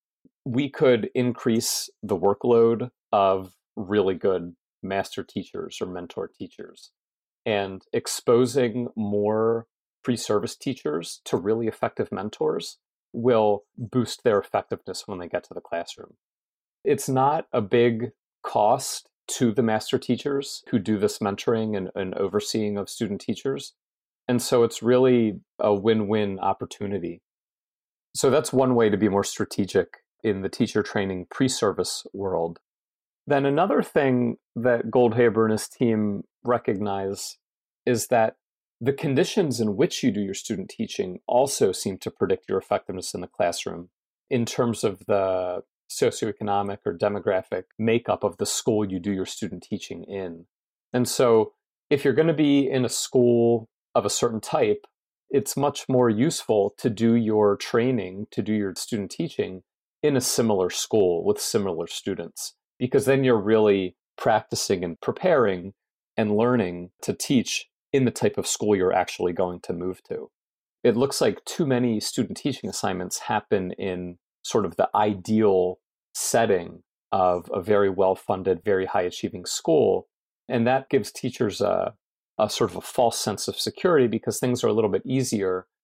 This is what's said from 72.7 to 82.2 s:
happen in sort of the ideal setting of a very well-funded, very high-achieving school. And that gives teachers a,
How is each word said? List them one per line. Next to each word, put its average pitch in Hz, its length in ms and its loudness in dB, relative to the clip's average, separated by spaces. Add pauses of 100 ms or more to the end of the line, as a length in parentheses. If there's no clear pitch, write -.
happen 101 520 -2
in 90 460 -6 (240)
sort 104 240 0
of - 100 -8
the - 180 0
ideal 101 840 2 (340)
setting 107 720 0 (300)
of 90 400 2
a 98 100 -2
very 101 260 4
well-funded, 92 760 0
very 95 220 0
high-achieving 90 600 -4
school. 104 640 0 (400)
And 117 180 0
that 131 240 0
gives 131 200 0
teachers - 500 -4
a, 92 340 0 (420)